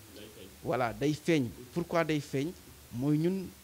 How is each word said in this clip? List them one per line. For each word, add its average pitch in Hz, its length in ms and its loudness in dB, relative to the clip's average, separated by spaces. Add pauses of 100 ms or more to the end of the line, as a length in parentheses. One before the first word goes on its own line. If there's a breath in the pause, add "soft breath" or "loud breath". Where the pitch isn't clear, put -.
(640)
Voilà, 120 280 0
day 135 220 0
feeñ. 147 320 2 (280)
Pourquoi 170 300 2
day 156 160 2
feeñ? 139 320 -2 (420)
Mooy 143 240 4
ñun 180 280 2 (180)